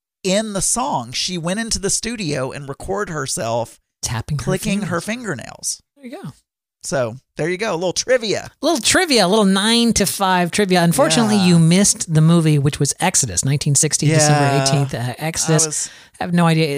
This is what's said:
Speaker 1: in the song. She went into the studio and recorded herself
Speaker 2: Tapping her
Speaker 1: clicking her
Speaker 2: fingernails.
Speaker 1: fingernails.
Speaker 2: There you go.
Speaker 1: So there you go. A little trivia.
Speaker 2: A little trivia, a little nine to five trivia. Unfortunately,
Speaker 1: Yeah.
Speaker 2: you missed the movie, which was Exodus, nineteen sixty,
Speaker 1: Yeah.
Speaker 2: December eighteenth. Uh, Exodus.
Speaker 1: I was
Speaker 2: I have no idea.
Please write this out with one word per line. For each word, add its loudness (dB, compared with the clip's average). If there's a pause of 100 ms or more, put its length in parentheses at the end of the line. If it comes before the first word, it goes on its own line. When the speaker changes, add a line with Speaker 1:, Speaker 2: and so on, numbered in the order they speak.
(240)
Speaker 1:
in -2
the -4
song. -4
She -6
went -4
into -4
the -4
studio -6
and -12
recorded -8
herself -6 (240)
Speaker 2:
Tapping -6
her -8
Speaker 1:
clicking -2
her -4
Speaker 2:
fingernails. -10
Speaker 1:
fingernails. -20 (140)
Speaker 2:
There -20
you -16
go. -14 (520)
Speaker 1:
So -4 (200)
there -4
you -4
go. -6
A -4
little -2
trivia. -2 (140)
Speaker 2:
A -4
little 0
trivia, 2
a 2
little 4
nine 2
to 0
five 0
trivia. 2
Unfortunately, 2
Speaker 1:
Yeah. 4
Speaker 2:
you 6
missed 2
the 4
movie, 4
which 0
was 0
Exodus, 0
nineteen 0
sixty, 2
Speaker 1:
Yeah. 4
Speaker 2:
December 4
eighteenth. 0
Uh, -6
Exodus. 0
Speaker 1:
I -4
was -8 (300)
Speaker 2:
I -4
have -6
no 4
idea. 2